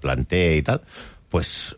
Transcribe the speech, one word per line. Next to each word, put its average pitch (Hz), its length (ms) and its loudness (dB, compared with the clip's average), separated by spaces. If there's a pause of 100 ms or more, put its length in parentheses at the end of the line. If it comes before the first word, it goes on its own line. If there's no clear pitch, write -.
planter 78 560 2
i 76 60 2
tal, 131 180 -2 (480)
pues, - 480 -4